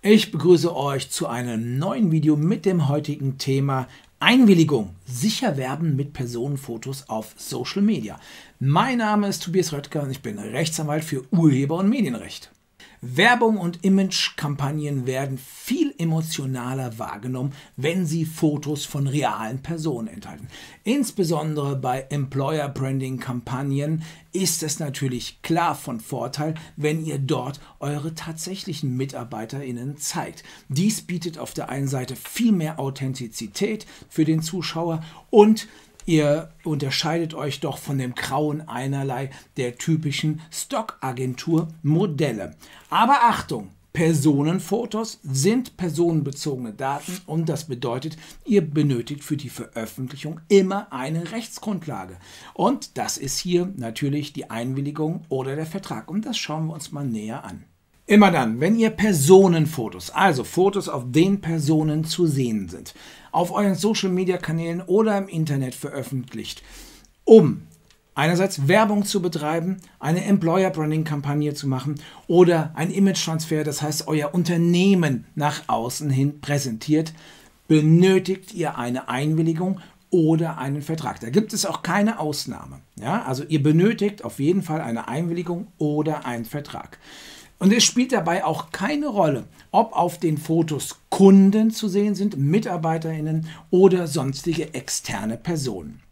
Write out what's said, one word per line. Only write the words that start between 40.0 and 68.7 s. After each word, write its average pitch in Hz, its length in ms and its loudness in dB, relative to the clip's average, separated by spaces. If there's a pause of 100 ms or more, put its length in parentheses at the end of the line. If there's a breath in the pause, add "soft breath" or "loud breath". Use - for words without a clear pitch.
Stockagentur-Modelle. 143 2000 -2 (400 loud breath)
Aber 240 320 4
Achtung! 123 480 0 (200)
Personenfotos 165 1300 0
sind 180 540 0
personenbezogene 147 960 -2
Daten 143 520 -6
und 160 240 -2
das 139 140 -4
bedeutet, 131 540 -6 (280 loud breath)
ihr 202 160 4
benötigt 143 600 -2
für 143 140 -4
die 131 120 -10
Veröffentlichung 127 960 -10
immer 196 460 4
eine 160 380 -6
Rechtsgrundlage. 147 840 -8 (360 loud breath)
Und 214 460 -2
das 110 180 -4
ist - 220 -6
hier 180 360 0
natürlich 139 560 -4
die - 200 -12
Einwilligung 139 800 -4
oder 135 260 -4
der 156 100 -4
Vertrag. 160 460 -10
Und 214 160 -4
das 247 100 -6
schauen 156 300 -4
wir 160 80 -8
uns - 160 -14
mal 143 160 -6
näher 110 380 -6
an. 87 180 -14 (420)
Immer 208 240 8
dann, 123 300 0
wenn 185 160 4
ihr 220 160 4
Personenfotos, 165 1200 6
also 156 320 2
Fotos, 190 460 0
auf 135 180 -6
denen 185 340 4
Personen 156 640 0
zu 165 240 0
sehen 117 420 -2
sind, 65 240 -16 (380 loud breath)
auf 175 200 -2
euren 202 220 2
Social-Media-Kanälen 180 1080 -2
oder 208 360 2
im 190 100 -4
Internet 143 460 -2
veröffentlicht, 127 880 -10 (640 loud breath)
um 165 400 10 (500)
einerseits 170 540 0
Werbung 208 380 4